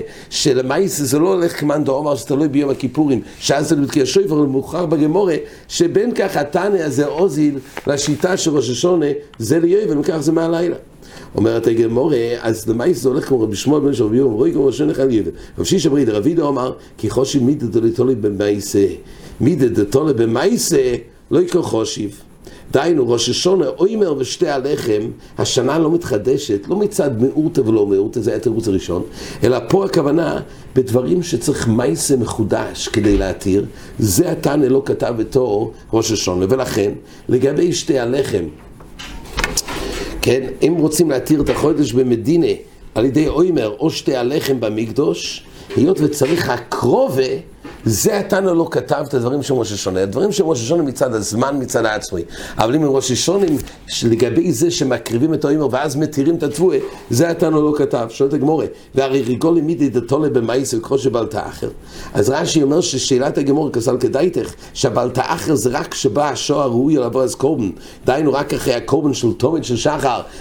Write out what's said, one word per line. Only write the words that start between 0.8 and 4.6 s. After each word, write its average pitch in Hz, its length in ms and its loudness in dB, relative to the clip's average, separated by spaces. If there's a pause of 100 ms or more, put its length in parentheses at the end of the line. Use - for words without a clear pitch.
זה 135 140 2
לא 185 160 4
הולך 170 260 0
כמאן 147 240 0
דאמר 139 320 0
שתלוי 143 320 0
ביום 139 220 0
הכיפורים, 135 500 0 (180)
שאז 147 300 0
זה 165 80 4
בתקיע 139 300 2
שופר, 180 280 2
אבל 147 120 4
מאוחר 135 400 -2